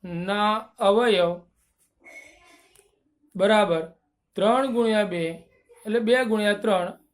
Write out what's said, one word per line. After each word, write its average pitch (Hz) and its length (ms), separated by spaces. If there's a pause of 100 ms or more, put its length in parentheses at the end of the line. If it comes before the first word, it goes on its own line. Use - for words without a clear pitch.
ના 196 520 (220)
અવયવ 196 600 (2000)
બરાબર 185 560 (400)
ત્રણ 240 400
ગુણ્યા 220 320
બે 175 200 (640)
એટલે 220 140
બે 247 240
ગુણ્યા 214 280
ત્રણ 196 400 (220)